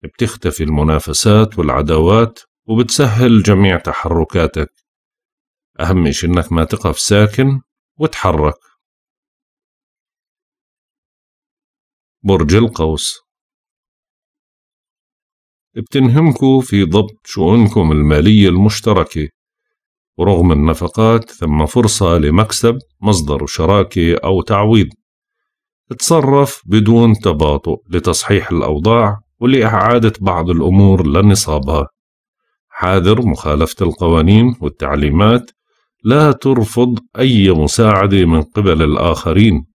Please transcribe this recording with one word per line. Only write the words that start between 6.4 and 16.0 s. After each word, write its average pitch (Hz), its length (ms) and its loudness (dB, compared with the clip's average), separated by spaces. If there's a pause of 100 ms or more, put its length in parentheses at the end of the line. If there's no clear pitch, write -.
ما 82 120 -2
تقف - 360 -6
ساكن 120 640 0 (380)
وتحرك. 80 580 -4 (3750)
برج 87 320 0
القوس، 82 640 -2 (2500)
بتنهمكوا 131 880 0